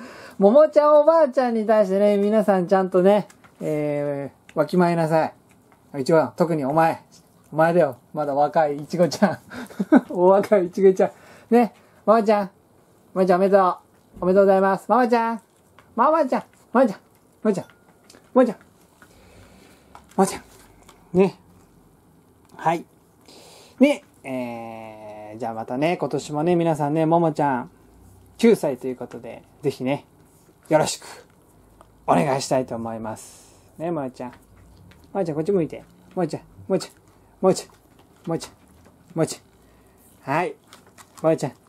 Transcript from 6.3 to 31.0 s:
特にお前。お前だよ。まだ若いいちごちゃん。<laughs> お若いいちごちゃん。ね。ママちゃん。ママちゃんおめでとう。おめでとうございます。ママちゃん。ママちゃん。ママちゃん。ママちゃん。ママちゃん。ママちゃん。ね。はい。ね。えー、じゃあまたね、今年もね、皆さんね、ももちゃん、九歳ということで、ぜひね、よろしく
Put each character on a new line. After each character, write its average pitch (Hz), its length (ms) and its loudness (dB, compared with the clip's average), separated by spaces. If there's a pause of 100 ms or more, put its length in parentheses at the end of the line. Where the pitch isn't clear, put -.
特 165 200 -2
に 143 100 -4
お 139 80 -4
前。 160 280 0 (540)
お - 20 -8
前 165 160 2
だ 175 60 2
よ。 139 160 0 (180)
ま 151 120 -6
だ 139 100 -4
若 147 320 0
い 147 80 -4
い 147 100 -12
ち 175 120 -10
ご 175 100 2
ち - 160 -2
ゃ 170 80 0
ん。 131 80 -10 (360)
<laughs> 247 360 2
お 185 160 2
若 196 300 4
い 180 100 0
い 175 40 -10
ち 190 120 -4
ご 190 80 6
ち 190 100 0
ゃ - 60 0
ん。 - 40 -8 (440)
ね。 240 180 2 (320)
マ 208 100 4
マ 233 80 2
ち 208 100 -2
ゃ 202 100 0
ん。 185 60 -10 (640)
マ 185 80 -2
マ 185 40 2
ち 185 60 2
ゃ 175 60 2
ん - 20 0
お - 0 -
め 196 100 2
で 202 60 2
と 196 80 6
う。 180 120 0 (440)
お 175 60 -6
め 185 80 2
で 196 60 4
と 196 40 6
う - 20 4
ご 196 60 4
ざ 190 60 4
い 190 40 2
ま 196 160 0
す。 - 120 -14
マ 214 80 2
マ 254 100 2
ち 240 80 0
ゃ 226 200 -2
ん。 202 60 -14 (540)
マ 254 160 2
マ 320 140 2
ち 254 100 -4
ゃ 208 40 -2
ん。 - 40 -16 (300)
マ 240 80 4
マ 254 60 4
ち 196 40 -2
ゃ - 60 -12
ん。 - 20 -20 (440)
マ 214 80 0
マ - 40 0
ち 165 60 -6
ゃ - 20 -12
ん。 - 20 -16 (680)
マ 254 80 4
マ 247 40 6
ち 214 60 -4
ゃ - 40 -8
ん。 - 20 -20
マ - 1400 -20 (160)
マ 190 100 2
ち - 80 -8
ゃ - 40 -12
ん。 - 40 -20 (720)
ね。 190 220 2 (1160)
は 165 160 -2
い。 170 120 -8 (960)
ね。 269 240 2 (220)
え 110 1120 -14
ー、 - 20 -16
じ 123 60 -8
ゃ 113 60 -6
あ - 20 -8
ま 110 120 -8
た 127 120 -8
ね、 165 180 -2
今 120 140 -6
年 147 240 -8
も 147 100 -4
ね、 175 140 2
皆 165 180 0
さ 143 140 -4
ん 151 40 -4
ね、 160 120 0
も 170 160 2
も 160 100 0
ち 151 100 -6
ゃ 135 180 -2
ん、 143 120 -14 (680)
九 226 180 4
歳 147 200 -4
と 135 120 -10
い 127 40 -6
う 123 60 -8
こ 123 100 -14
と 120 140 -18
で、 113 220 -18 (180)
ぜ 139 100 -2
ひ 127 140 -8
ね、 143 180 -4 (640)
よ 156 100 2
ろ 151 80 2
し - 120 -8
く - 80 -20 (1000)